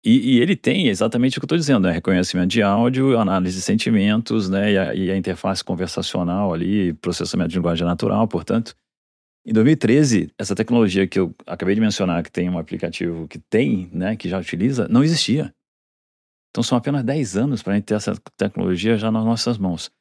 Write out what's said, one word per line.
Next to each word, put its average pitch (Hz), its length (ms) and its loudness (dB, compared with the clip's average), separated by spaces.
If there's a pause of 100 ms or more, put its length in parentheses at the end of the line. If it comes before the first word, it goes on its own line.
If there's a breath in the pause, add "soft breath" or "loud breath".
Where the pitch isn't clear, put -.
E, 120 340 4
e 117 40 6
ele 180 160 2
tem 156 320 0
exatamente 113 480 0
o 139 40 -8
que - 40 -6
eu - 40 -10
tô 160 80 0
dizendo, 135 300 2
né? 87 60 2
Reconhecimento 90 560 0
de 110 140 2
áudio, 123 560 2
análise 92 380 0
de 92 60 -6
sentimentos, 107 840 2
né? 98 240 2
E 95 60 4
a, 67 160 0
e 95 160 -2
a 95 60 0
interface 95 460 -4
conversacional 92 920 -2
ali, 90 400 0
processamento 82 560 -2
de 90 60 -6
linguagem 85 300 0
natural, 104 400 0
portanto. 107 480 -4 (720)
Em 113 60 -4
dois 110 120 4
mil 151 100 6
e - 20 2
treze, 117 640 4
essa 101 160 -4
tecnologia 101 520 2
que - 120 -2
eu 87 160 0 (120)
acabei 92 280 -2
de 110 80 2
mencionar, 90 400 0
que - 100 -12
tem 90 160 -2
um 90 100 -2
aplicativo 82 720 -6
que - 100 -16
tem, 107 540 -2
né? 95 240 -2
Que 101 140 -12
já 95 80 -2
utiliza, 104 500 -2
não 127 160 4
existia. 151 480 0 (1000)
Então - 120 -4
são 123 160 0
apenas 139 260 -2
dez 123 320 -2
anos 127 260 0
pra 98 120 -2
gente 101 100 0
ter 104 100 -2
essa 104 200 -2 (220)
tecnologia 92 600 0
já 110 140 -2
nas 110 140 0
nossas 113 340 0
mãos. 90 320 -4 (100)